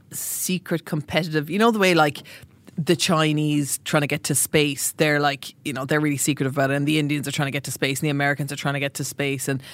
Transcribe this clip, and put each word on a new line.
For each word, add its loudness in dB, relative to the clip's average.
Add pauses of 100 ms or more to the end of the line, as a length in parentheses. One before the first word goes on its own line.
(120)
secret -4
competitive, -2
you -2
know, 6
the 0
way, 6
like, 4 (600)
the 2
Chinese 0
trying 2
to -2
get -4
to 0
space, 0
they're, 2
like, -2 (100)
you -6
know, -6
they're 2
really 0
secretive 0
about 2
it, 0
and 0
the 2
Indians -2
are -6
trying 0
to -4
get -4
to -8
space, -2
and -2
the 2
Americans 0
are -8
trying -4
to -4
get -4
to -6
space, -4
and 0 (140)